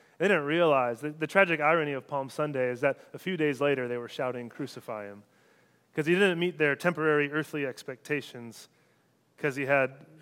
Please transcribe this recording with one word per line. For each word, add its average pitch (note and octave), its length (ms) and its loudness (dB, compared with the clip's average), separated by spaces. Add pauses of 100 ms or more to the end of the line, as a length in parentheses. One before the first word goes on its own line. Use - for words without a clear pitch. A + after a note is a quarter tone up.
(180)
They F3 100 0
didn't E3 180 4
realize, C#3 560 2
the, D3 80 -6
the D#3 180 -6
tragic E3+ 320 4
irony D3+ 340 2
of C3 140 -8
Palm C3+ 220 -4
Sunday C#3 400 -2
is A#2+ 120 -6
that C3+ 180 0 (140)
a C#3+ 60 -14
few F#3 180 -4
days D3 220 0
later C#3 280 0
they A#2+ 100 -4
were A#2+ 100 -10
shouting, B2 420 -6
"Crucify A#2 560 -12
him," G2+ 180 -16 (720)
'cause D#3 120 -2
he E3 80 4
didn't F#3 260 4
meet F3 180 -2
their D3 180 2
temporary D3+ 560 0
earthly D3 340 -4
expectations, B2+ 1040 -10 (680)
'cause C3+ 180 -2
he C#3 100 -4
had C3+ 400 0 (160)